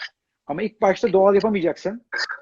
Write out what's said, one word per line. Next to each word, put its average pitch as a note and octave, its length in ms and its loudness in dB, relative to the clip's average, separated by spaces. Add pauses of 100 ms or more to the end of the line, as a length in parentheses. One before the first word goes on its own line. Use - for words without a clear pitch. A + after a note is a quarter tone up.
(460)
Ama D#3 160 -6
ilk - 200 -6
başta F#3+ 300 2
doğal F#3+ 220 4
yapamayacaksın. G3+ 720 -2 (360)